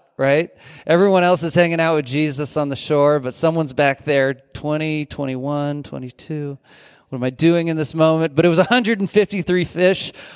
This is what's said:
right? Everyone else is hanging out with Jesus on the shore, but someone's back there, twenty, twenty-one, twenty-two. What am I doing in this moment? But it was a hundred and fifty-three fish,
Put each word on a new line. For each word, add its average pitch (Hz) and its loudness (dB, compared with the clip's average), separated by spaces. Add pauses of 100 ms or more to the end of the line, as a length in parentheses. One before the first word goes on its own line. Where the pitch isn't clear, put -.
(180)
right? 143 0 (340)
Everyone 185 4
else 180 2
is 160 -4
hanging 170 2
out 165 2
with 151 0
Jesus 143 -4
on 147 0
the 139 -6
shore, 147 2
but 127 -6
someone's 160 -2
back 139 0
there, 139 2
twenty, 151 -6
twenty-one, 143 -6
twenty-two. 139 -10 (500)
What 131 -8
am 123 -4
I 127 -2
doing 165 0
in 160 -2
this 156 -4
moment? 160 2
But 160 4
it 175 4
was 165 2
a 185 4
hundred 233 0
and 196 -4
fifty-three 180 0
fish, 180 0 (240)